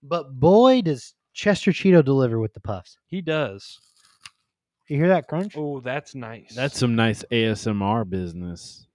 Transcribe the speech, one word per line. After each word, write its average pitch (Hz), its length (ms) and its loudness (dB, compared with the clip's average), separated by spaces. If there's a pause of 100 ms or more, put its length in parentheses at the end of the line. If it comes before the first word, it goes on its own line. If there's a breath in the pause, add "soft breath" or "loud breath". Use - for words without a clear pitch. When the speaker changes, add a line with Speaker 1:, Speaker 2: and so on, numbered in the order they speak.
Speaker 1:
But 139 380 -8
boy, 233 420 6
does 151 320 -6 (200)
Chester 202 380 0
Cheeto 175 320 6
deliver 127 360 0
with 110 140 -4
the - 60 -20
puffs. - 460 -12
Speaker 2:
He 190 160 -10
does. 151 580 -6 (1080)
Speaker 1:
You 147 80 -4
hear 160 100 2
that 175 220 2
crunch? 185 260 -6
Speaker 2:
Oh, 147 240 -6
that's 127 340 -10
nice. 117 400 -16
Speaker 3:
That's 131 240 -6
some 120 180 0
nice 113 360 0
A 113 140 0
S 107 220 -4
M 104 140 -2
R 107 220 -2
business 87 920 -10